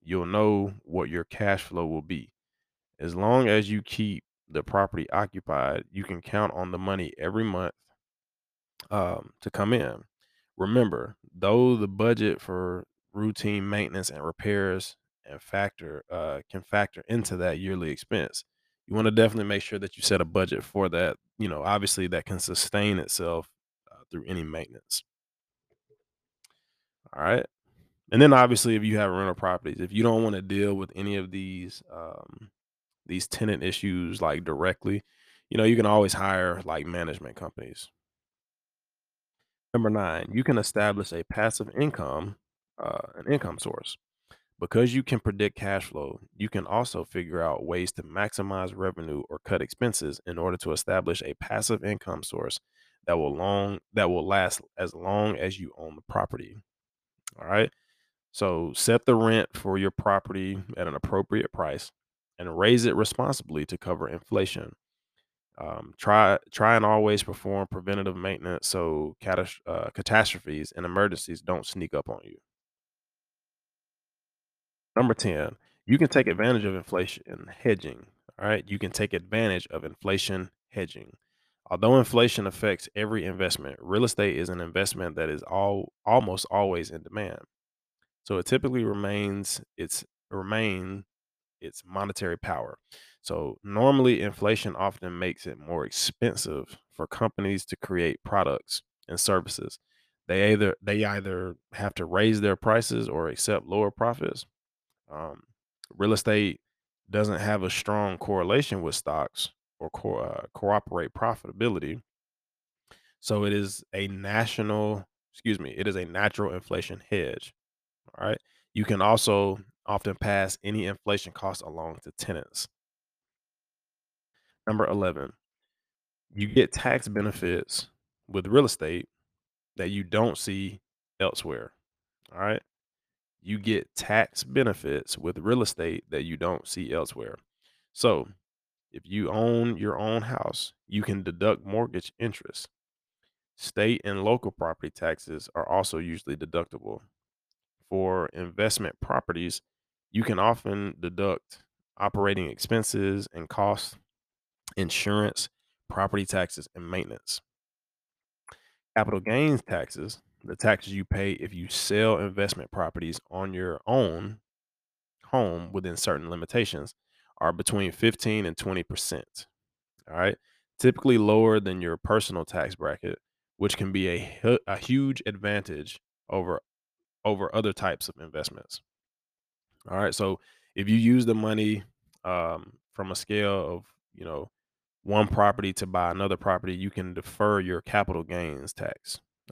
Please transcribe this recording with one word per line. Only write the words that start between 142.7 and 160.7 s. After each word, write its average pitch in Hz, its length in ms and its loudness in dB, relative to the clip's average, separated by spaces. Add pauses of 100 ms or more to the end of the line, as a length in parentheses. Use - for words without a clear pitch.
State - 480 0
and 98 200 -4
local 110 280 2
property 82 400 -6
taxes 80 640 -6
are 85 120 -4
also 90 320 0
usually 82 360 -6
deductible. 80 640 -6 (880)
For 92 440 0
investment 95 680 -2
properties, - 600 -4 (500)
you 110 120 0
can 110 140 -2
often 101 640 0
deduct 90 640 -4 (340)
operating 98 520 0
expenses 101 840 -2
and 80 160 -12
costs, 104 460 0 (800)
insurance, 104 760 0 (400)
property 98 360 0
taxes, - 500 -4
and 87 120 -12
maintenance. - 540 -8 (1500)
Capital 107 240 2
gains 127 440 2
taxes, 87 580 -8 (220)
the 90 120 -10
taxes 98 380 2